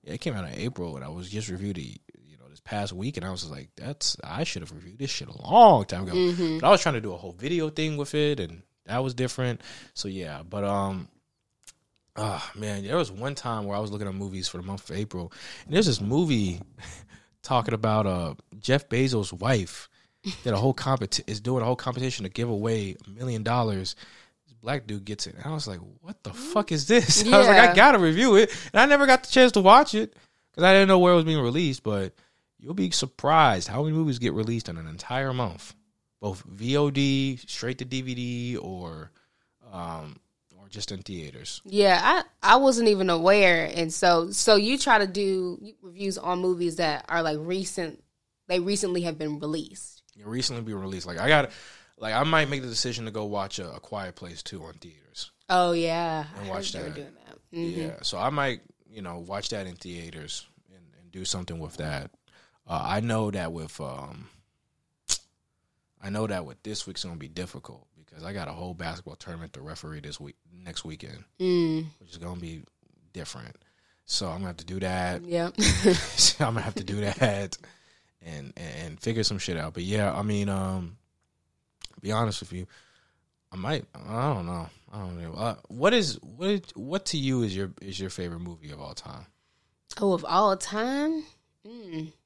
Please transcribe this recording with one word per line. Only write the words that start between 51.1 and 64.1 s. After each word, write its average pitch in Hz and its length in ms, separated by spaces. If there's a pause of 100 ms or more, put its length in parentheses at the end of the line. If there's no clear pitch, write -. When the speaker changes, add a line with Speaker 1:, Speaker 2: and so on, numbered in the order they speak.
Speaker 1:
I 104 80
got, 147 240 (460)
like, 110 180
I 123 100
might 156 260
make 139 100
the 127 80
decision 117 380
to 110 40
go 107 140
watch 101 340
a, 87 140
A 92 80
Quiet 98 340
Place 87 280
Two 92 200
on 80 120
theaters. 76 560 (180)
Speaker 2:
Oh 180 240
yeah, 165 540 (120)
Speaker 1:
And 202 80
Speaker 2:
I 190 40
Speaker 1:
watch 185 240
Speaker 2:
heard - 80
they - 60
were - 20
Speaker 1:
that. - 100
Speaker 2:
doing - 140 (120)
that. - 120 (200)
Mm-hmm. 170 220
Speaker 1:
Yeah, 160 220
so - 160
I 107 100
might, 139 320 (300)
you 110 100
know, 87 200
watch 95 280
that 101 180
in 90 100
theaters 85 680 (220)
and, 92 160 (160)
and 87 100
do 92 140
something 87 340
with 78 200
that. 73 320 (560)
Uh, - 180
I 110 160
know 110 300
that 87 240
with, 80 260
um, 69 480 (1700)